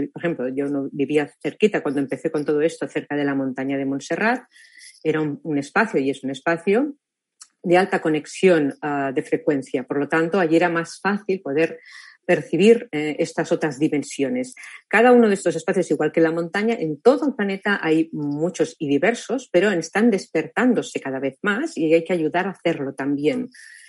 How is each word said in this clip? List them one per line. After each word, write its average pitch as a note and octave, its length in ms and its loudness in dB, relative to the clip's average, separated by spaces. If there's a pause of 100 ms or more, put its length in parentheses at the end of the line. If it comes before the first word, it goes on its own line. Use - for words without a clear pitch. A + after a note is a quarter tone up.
(120)
por C#3+ 100 -14
ejemplo, D#3+ 280 -2
yo C#3 180 -4
no C#3 240 -4
vivía D3 400 -2 (100)
cerquita F3+ 400 0
cuando C#3+ 180 -2
empecé C#3+ 300 -4
con D3+ 160 -2
todo D3+ 160 0
esto, D#3+ 260 0
cerca C#3+ 280 -6
de D3 100 0
la C#3+ 80 0
montaña C3+ 420 -4
de C3+ 100 -4
Montserrat, E3+ 580 -2 (600)
era D#3 160 0
un, D3 240 -4
un D3+ 140 -2
espacio, F#3 420 0
y C3+ 120 0
es - 120 -10
un C4 60 -6
espacio A3+ 640 -2 (680)
de F3+ 140 4
alta G3 240 2
conexión, D#3 840 2
ah, C#3+ 300 -2
de D3 100 -2
frecuencia. D3 600 -2
Por C#3+ 160 -2
lo C#3 80 -2
tanto, E3 320 0
allí E3 180 2
era F3 120 4
más E3 320 -4
fácil G3 400 -2
poder D#3 380 -2 (440)
percibir, F3+ 680 4
eh, D3+ 260 -4
estas E3 340 -4
otras D3+ 280 -2
dimensiones. C3+ 760 -2 (340)
Cada A#3 240 6
uno A#3+ 160 8
de G3+ 60 4
estos F3+ 220 0
espacios, F3+ 340 -2
igual D#3 220 0
que E3+ 100 2
la D#3+ 100 4
montaña, G3+ 440 -2
en D#3 260 -4
todo C#4+ 260 4
el B3+ 60 0
planeta G3 480 -2
hay D#3+ 320 2
muchos D3+ 640 -2
y D3+ 100 -4
diversos, G3 640 0
pero G3 200 4
están G3 400 0
despertándose F3 880 -2
cada C3+ 180 -6
vez C3+ 220 -4
más A3 360 -2
y D#3+ 160 0
hay E3 100 4
que F#3 100 -4
ayudar E3+ 320 -2
a G3 60 -4
hacerlo C#3+ 420 -4
también. C#3 560 -2 (400)